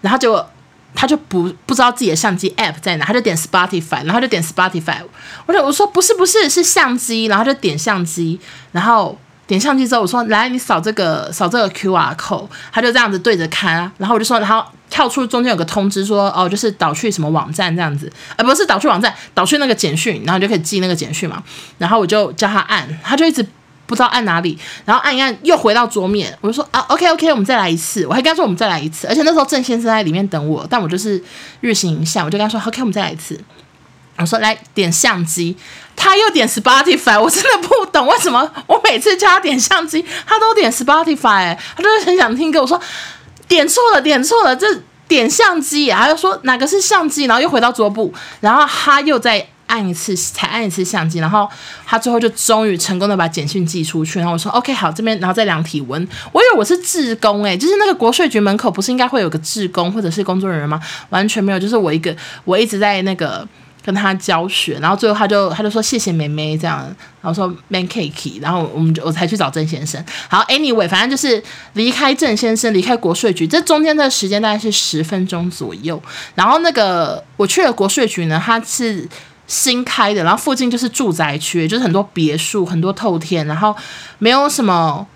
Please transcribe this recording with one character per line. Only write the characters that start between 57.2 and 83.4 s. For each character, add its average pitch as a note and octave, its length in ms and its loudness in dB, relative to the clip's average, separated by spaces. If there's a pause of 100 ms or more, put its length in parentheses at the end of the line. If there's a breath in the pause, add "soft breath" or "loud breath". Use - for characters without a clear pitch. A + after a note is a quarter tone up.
欸， F#3+ 120 0
就 B3+ 120 0
是 G4 100 4
那 G#4 80 2
个 G4 80 2
国 A#3 160 2
税 D#4+ 180 0
局 A3 120 0
门 G3+ 160 2
口 A3 140 0
不 F3+ 100 -6
是 F#3+ 100 -2
应 B3+ 60 0
该 B3+ 100 2
会 B3 140 0
有 F3+ 80 0
个 D#3+ 120 -4
志 F#3+ 280 -6
工 F3+ 240 -2
或 A3 80 -4
者 F3+ 100 -2
是 F#3+ 140 -2
工 F#3 160 -2
作 F#3+ 80 -4
人 E3 120 -2
员 D3 80 -4
吗？ D#3 120 -4 (300 loud breath)
完 G3 180 0
全 G#3+ 140 -2
没 G3 100 0
有， F#3+ 60 -2
就 F#3+ 100 -2
是 A#3 80 0
我 F3+ 160 0
一 D#3+ 60 0
个， E3 180 -4 (280 loud breath)
我 F#3 140 2
一 A#3 80 4
直 A3 120 -4
在 G3+ 240 0
那 F#3+ 120 -2
个 D#3 320 -6 (380 soft breath)
跟 G3 80 -4
他 G3 220 0
教 F3+ 320 -2
学， D#3+ 340 -4
然 D#3 80 0
后 G3 80 2
最 G#3+ 140 2
后 G#3 80 0
他 G#3+ 80 2
就， G3 240 2
他 D#3+ 100 -6
就 G#3+ 80 -2
说 A3 140 -2
：“谢 A#3 160 -2
谢 G3 140 -2
妹 D#3 160 -2
妹。” D3+ 280 -4
这 E3 120 -4
样， D3+ 100 -4 (420 loud breath)
然 - 20 -20
后 E3+ 120 -4
说： F#3 180 -2 (140)
“Man F#3 220 -4
cake。” D3 520 -8
然 D3 120 -4
后 E3+ 200 -2
我 B2+ 60 -6
们 D#3+ 160 2
就， - 100 -4
我 D#3+ 60 -2
才 E3+ 160 -2
去 G3+ 100 -2
找 D3+ 140 -2
郑 D#3 160 -4
先 D#3 180 -6
生。 D3 200 -8 (240 loud breath)
好， F#3+ 160 2
anyway， B3+ 440 2
反 F#3 120 2
正 A#3+ 100 2
就 C#4 60 0
是 A#3+ 260 0 (300 loud breath)
离 A3+ 180 0
开 C4+ 240 2
郑 B3 220 0
先 A3 200 0
生， A3+ 160 0
离 F#3+ 80 4
开 A#3 160 0
国 F#3+ 160 0
税 F#3+ 200 0
局， E3+ 120 -2
这 C#4+ 180 2
中 D4+ 200 2
间 D#4 140 2
的 C#4+ 120 2
时 G#3+ 200 -2
间 G3+ 120 0
大 G#3+ 120 0
概 G#3+ 40 -2
是 G#3+ 140 -4
十 D#3+ 320 -2
分 F#3 240 -2
钟 F3 240 -4
左 A2+ 260 -10
右。 D3 240 -8 (360 loud breath)
然 F#3 120 4
后 D4+ 120 4
那 E4+ 100 2
个 F3 540 0 (120)
我 F#3+ 80 2
去 F4+ 180 2
的 C4+ 100 4
国 G3 160 0
税 B3 180 0
局 F3 200 -4
呢， D#3+ 180 0
它 A3+ 160 0
是 A3 480 -4 (400 loud breath)
新 B3 340 0
开 G#3+ 320 0
的， F#3+ 80 0
然 E3+ 100 4
后 A#3 60 2
附 C4+ 160 -2
近 B3+ 160 0
就 A#3+ 80 -2
是 B3 100 -2
住 G#3+ 240 -2
宅 D#3 240 -2
区， D#3+ 300 -2
就 G3+ 100 -2
是 B3 60 0
很 F#3+ 100 0
多 F#3+ 200 0
别 D#3+ 260 0
墅， F#3+ 260 -2
很 E3+ 160 -2
多 F#3 120 0
透 G3 260 -2
天， E3 300 -4